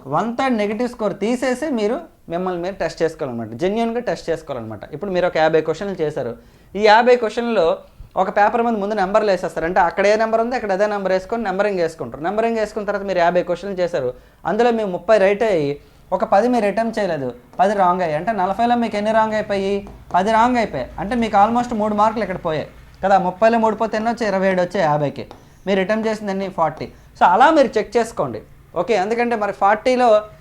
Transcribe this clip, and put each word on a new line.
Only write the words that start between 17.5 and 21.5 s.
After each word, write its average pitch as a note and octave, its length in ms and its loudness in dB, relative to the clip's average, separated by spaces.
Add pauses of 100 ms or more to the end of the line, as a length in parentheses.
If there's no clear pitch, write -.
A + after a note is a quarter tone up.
పది G3 140 4
రాంగ్ F#3 280 2
అయ్యాయి. D#3+ 140 0
అంటే F3 160 -4
నలభైలో G#3+ 440 0
మీకు A3 220 -2
ఎన్ని G#3 140 0
రాంగ్ A3 220 2
అయిపోయి? G3+ 540 -2 (260)
పది F#3+ 180 2
రాంగ్ A#3+ 260 4
అయిపోయాయి. D3+ 320 -4 (100)
అంటే G3 160 -4
మీకు A3 300 0
almost A#3+ 300 0